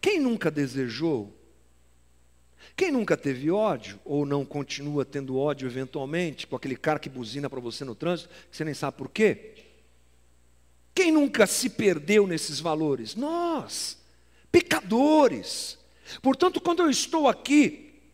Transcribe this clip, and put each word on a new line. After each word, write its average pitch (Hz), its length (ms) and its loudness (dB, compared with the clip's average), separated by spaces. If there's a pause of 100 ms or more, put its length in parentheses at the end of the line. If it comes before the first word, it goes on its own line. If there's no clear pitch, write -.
Quem 403 180 2
nunca 233 320 0
desejou? 131 840 -4 (1400)
Quem 359 160 0
nunca 233 240 2
teve 143 360 -2
ódio, 175 560 -2
ou 147 180 0
não 143 180 -2
continua 143 640 -6
tendo 131 320 -6
ódio 135 300 -2
eventualmente, 135 800 -6
com 135 100 -8
aquele 131 200 -6
cara 151 220 0
que 143 120 -10
buzina 131 400 -8
pra 131 100 -10
você 120 240 -10
no 123 100 -10
trânsito, 165 360 -4 (200)
que - 60 -20
você 156 80 -6
nem 156 80 -4
sabe 139 240 -6
por - 140 -12
quê? - 420 0 (1400)
Quem 359 180 4
nunca 285 340 4
se - 220 -2
perdeu 196 580 4
nesses 160 320 -4
valores? 151 560 -2
Nós, 311 840 -4 (520)
pecadores. 269 1300 2 (440)
Portanto, 330 360 2
quando 339 220 0
eu 339 80 6
estou 294 400 2
aqui - 640 2 (220)